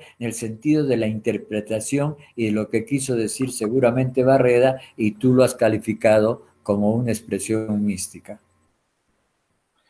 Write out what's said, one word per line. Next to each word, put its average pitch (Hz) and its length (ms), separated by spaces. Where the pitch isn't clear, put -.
el 117 160
sentido 131 520
de 123 120
la 113 80
interpretación 110 1120
y 113 120
de 107 40
lo 107 180
que 113 160
quiso 131 300
decir 117 360
seguramente 127 720
Barreda, 131 560
y 110 140
tú 127 220
lo 127 100
has 123 100
calificado 107 960
como 104 280
una 117 200
expresión 107 720
mística. 95 540